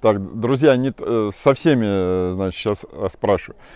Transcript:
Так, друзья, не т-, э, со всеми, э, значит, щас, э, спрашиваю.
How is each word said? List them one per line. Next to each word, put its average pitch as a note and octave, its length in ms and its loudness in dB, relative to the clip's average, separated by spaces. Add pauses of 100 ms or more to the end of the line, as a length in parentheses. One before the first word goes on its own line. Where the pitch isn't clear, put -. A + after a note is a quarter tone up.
Так, G2+ 380 0
друзья, B2+ 380 4
не C3 140 -2
т-, - 120 -12
э, A2 320 -2
со C#3 200 2
всеми, C3 320 2
э, F#2 480 0
значит, F#2 260 -4
щас, G#2 320 -4
э, F#2 180 -6
спрашиваю. - 460 -2 (200)